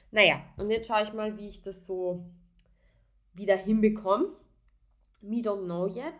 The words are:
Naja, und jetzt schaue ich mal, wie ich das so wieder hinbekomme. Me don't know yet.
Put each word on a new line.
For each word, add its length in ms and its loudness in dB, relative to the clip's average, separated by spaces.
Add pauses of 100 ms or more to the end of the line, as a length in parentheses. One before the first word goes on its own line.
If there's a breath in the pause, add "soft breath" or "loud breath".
(120)
Naja, 300 6 (160)
und 140 -4
jetzt 180 -2
schaue 140 2
ich 100 -6
mal, 240 -6
wie 100 -12
ich 140 -18
das 240 -14
so 400 -4 (1080)
wieder 220 2
hinbekomme. 720 2 (920)
Me 160 -6
don't 260 -2
know 240 -4
yet. 320 -8